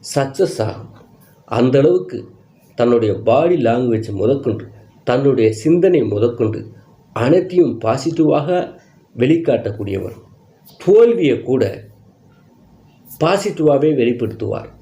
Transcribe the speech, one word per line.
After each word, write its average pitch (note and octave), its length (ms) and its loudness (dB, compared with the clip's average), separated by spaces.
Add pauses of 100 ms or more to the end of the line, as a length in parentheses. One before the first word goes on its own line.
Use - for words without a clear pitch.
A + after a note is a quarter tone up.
(140)
சக்சஸ் - 540 -2
ஆகும். - 260 -12 (640)
அந்த B2+ 240 2
அளவுக்கு F3+ 380 0 (580)
தன்னுடைய A#2 380 2 (120)
பாடி D#3+ 380 2
லாங்குவேஜ் A#2 440 0 (120)
முதற்கொண்டு, A#2+ 460 -2 (420)
தன்னுடைய B2+ 400 2 (140)
சிந்தனை E3 380 2 (120)
முதற்கொண்டு G#2+ 480 -2 (540)
அனைத்தையும் E3 680 0
பாசிட்டிவாக D3+ 800 0 (540)
வெளிக்காட்டக்கூடியவர். A2+ 1000 -2 (680)
தோல்வியை F#3+ 560 4 (120)
கூட B2+ 140 2 (1600)
பாசிட்டிவாகவே D#3 760 2
வெளிப்படுத்துவார். A2+ 720 -4 (100)